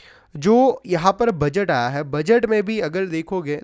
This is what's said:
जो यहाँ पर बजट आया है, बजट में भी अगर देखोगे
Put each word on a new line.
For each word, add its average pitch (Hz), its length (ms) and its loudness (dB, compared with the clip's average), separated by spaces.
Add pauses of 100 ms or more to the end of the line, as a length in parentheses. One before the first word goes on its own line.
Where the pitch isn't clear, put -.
(340)
जो 226 520 4
यहाँ 175 340 2
पर 233 100 2
बजट 165 400 -2
आया 123 180 0
है, 143 140 -4
बजट 156 440 0
में 214 180 0
भी 220 160 -4
अगर 175 260 -4
देखोगे 160 580 -6